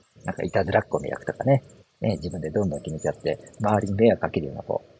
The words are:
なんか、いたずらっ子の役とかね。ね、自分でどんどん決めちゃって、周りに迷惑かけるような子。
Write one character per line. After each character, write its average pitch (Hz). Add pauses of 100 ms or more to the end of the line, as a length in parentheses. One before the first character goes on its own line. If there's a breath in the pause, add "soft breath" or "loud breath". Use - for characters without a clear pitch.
(240)
な 95
ん -
か、 -
い -
た 98
ず 92
ら 110
っ -
子 78
の -
役 -
と -
か -
ね。 135 (380)
ね、 113
自 85
分 90
で 78
ど 101
ん 90
ど 73
ん -
決 78
め 78
ち -
ゃ 76
っ -
て、 - (220 loud breath)
周 104
り 101
に 101
迷 110
惑 95
か -
け 92
る 73
よ 69
う -
な -
子。 - (200)